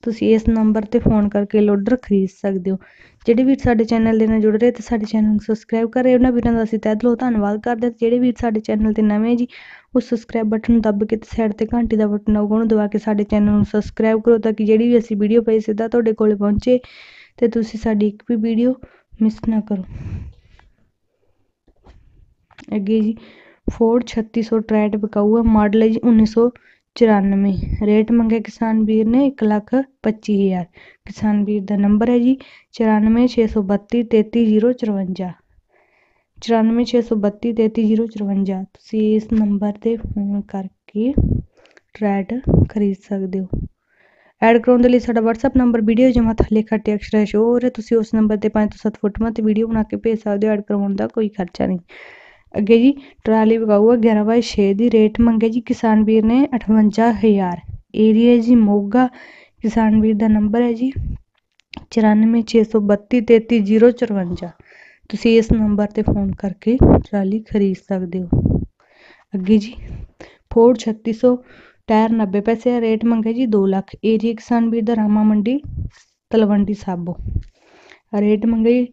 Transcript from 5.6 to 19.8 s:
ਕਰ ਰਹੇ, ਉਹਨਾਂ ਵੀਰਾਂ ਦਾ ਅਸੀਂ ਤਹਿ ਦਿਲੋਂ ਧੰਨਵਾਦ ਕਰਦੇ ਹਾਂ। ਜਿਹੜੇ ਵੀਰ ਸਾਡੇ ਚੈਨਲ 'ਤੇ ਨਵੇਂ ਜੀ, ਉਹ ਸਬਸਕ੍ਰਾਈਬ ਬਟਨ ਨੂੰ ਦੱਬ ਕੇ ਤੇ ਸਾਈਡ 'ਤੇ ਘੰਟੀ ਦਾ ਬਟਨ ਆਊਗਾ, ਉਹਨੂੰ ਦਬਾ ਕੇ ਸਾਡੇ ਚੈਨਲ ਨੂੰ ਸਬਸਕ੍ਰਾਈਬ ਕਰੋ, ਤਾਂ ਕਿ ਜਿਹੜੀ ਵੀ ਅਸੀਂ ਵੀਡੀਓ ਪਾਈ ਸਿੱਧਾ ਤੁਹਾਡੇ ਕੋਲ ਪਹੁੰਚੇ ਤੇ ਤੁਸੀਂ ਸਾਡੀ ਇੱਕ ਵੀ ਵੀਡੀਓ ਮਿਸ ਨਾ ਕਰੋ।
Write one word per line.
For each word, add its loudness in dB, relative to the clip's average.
ਕਰ -2
ਰਹੇ, 4
ਉਹਨਾਂ 4
ਵੀਰਾਂ 0
ਦਾ 0
ਅਸੀਂ -4
ਤਹਿ -2
ਦਿਲੋਂ 0
ਧੰਨਵਾਦ -2
ਕਰਦੇ -4
ਹਾਂ। -4
ਜਿਹੜੇ 0
ਵੀਰ 0
ਸਾਡੇ -2
ਚੈਨਲ -2
'ਤੇ 0
ਨਵੇਂ 0
ਜੀ, -2
ਉਹ 2
ਸਬਸਕ੍ਰਾਈਬ -6
ਬਟਨ -2
ਨੂੰ 4
ਦੱਬ -2
ਕੇ -4
ਤੇ -10
ਸਾਈਡ -2
'ਤੇ -4
ਘੰਟੀ -2
ਦਾ 0
ਬਟਨ -2
ਆਊਗਾ, -2
ਉਹਨੂੰ 0
ਦਬਾ 0
ਕੇ -4
ਸਾਡੇ -2
ਚੈਨਲ 0
ਨੂੰ 2
ਸਬਸਕ੍ਰਾਈਬ -2
ਕਰੋ, 2
ਤਾਂ -2
ਕਿ -4
ਜਿਹੜੀ 2
ਵੀ 4
ਅਸੀਂ -2
ਵੀਡੀਓ 2
ਪਾਈ 0
ਸਿੱਧਾ -4
ਤੁਹਾਡੇ 0
ਕੋਲ 0
ਪਹੁੰਚੇ 0
ਤੇ 0
ਤੁਸੀਂ -4
ਸਾਡੀ 0
ਇੱਕ -8
ਵੀ 0
ਵੀਡੀਓ 0
ਮਿਸ 0
ਨਾ -2
ਕਰੋ। -8